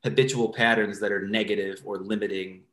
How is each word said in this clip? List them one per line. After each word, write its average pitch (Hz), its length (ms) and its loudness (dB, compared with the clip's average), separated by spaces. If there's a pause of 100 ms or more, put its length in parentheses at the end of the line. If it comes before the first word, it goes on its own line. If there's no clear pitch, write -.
habitual 120 500 2
patterns 110 460 2
that 101 120 0
are 98 160 -2
negative 98 560 -2
or 101 140 -6
limiting 95 760 -4